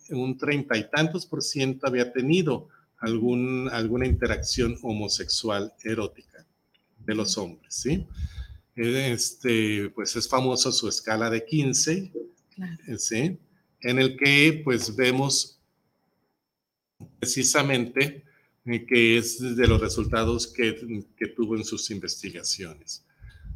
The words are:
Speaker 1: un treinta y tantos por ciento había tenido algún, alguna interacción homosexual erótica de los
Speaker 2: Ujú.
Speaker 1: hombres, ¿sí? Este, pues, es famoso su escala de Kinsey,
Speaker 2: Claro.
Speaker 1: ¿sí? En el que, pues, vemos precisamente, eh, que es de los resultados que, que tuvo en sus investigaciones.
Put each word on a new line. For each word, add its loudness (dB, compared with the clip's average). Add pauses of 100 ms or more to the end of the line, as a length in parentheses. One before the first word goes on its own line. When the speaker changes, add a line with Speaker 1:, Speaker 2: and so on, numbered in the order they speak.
(100)
Speaker 1:
un -2
treinta 0
y -4
tantos 0
por -6
ciento 0
había 0
tenido 2 (300)
algún, 0
alguna 0
interacción 0
homosexual -2 (100)
erótica -6 (580)
de -2
los -2
Speaker 2:
Ujú. -4
Speaker 1:
hombres, -14
¿sí? -2 (720)
Este, 0
pues, -6
es -4
famoso 2
su 0
escala -2
de -2
Kinsey, 0 (420)
Speaker 2:
Claro. -10 (200)
Speaker 1:
¿sí? -2 (420)
En 0
el 4
que, 6
pues, 0
vemos 0 (1600)
precisamente, 0 (420)
eh, -2
que 6
es -4
de 6
los 8
resultados 0
que, -4 (120)
que -4
tuvo -2
en -4
sus -8
investigaciones. -8 (520)